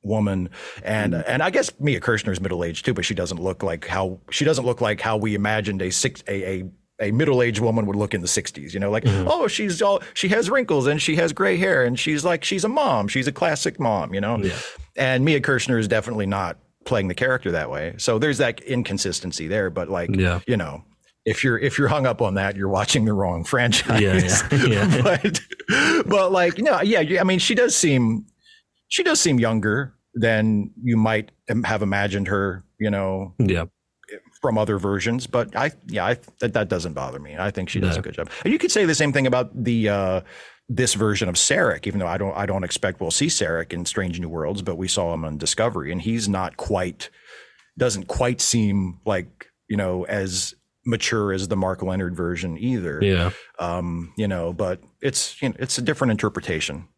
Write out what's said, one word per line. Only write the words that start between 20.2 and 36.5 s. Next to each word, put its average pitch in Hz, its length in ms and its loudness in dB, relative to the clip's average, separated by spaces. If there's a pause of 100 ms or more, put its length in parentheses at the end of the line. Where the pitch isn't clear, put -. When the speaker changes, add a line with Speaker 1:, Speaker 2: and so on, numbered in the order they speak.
Speaker 1:
you 120 100 2
know, 78 260 -6 (400)
if - 220 0
you're, 120 120 2
if 135 220 0
you're 143 80 2
hung 147 180 2
up 117 160 0
on 101 120 2
that, 98 240 0
you're 98 100 -2
watching 98 380 2
the 110 80 2
wrong 90 300 0
<laughs> - 100 -4
franchise. 120 480 2
Speaker 2:
Yeah, 95 160 4 (340)
yeah, 139 160 4
yeah. 120 340 4
Speaker 1:
<laughs> - 0 -
But, 180 380 2 (680)
but, 190 260 4
like, 175 240 4
no, 269 240 4
yeah, 180 400 4
I - 20 4
mean, 185 160 4
she 220 160 2
does 240 200 4
seem, 120 500 4 (640)
she - 120 0
does 339 180 4
seem 139 200 4
younger 113 560 2 (180)
than 107 560 2 (140)
you 120 120 2
might 110 360 2 (180)
im-, 117 140 0
have 110 180 0
imagined 101 460 0
her, 95 360 0 (160)
you 107 120 0
know, 95 480 -2
Speaker 2:
Yeah. 90 260 2 (760)
Speaker 1:
from 113 180 2
other 107 180 2
versions. 101 480 0
But 110 300 -2
I, 135 160 0 (160)
yeah, 92 180 -2
I, 120 120 0 (240)
that, 120 120 -2